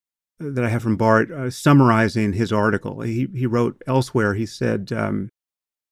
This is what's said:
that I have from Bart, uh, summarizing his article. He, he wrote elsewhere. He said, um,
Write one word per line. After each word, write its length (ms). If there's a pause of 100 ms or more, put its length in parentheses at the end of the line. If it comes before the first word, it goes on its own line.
(380)
that 260
I 60
have 120
from 140
Bart, 340
uh, 200
summarizing 840
his 180
article. 520
He, 320
he 100
wrote 420
elsewhere. 460
He 140
said, 440
um, 380 (640)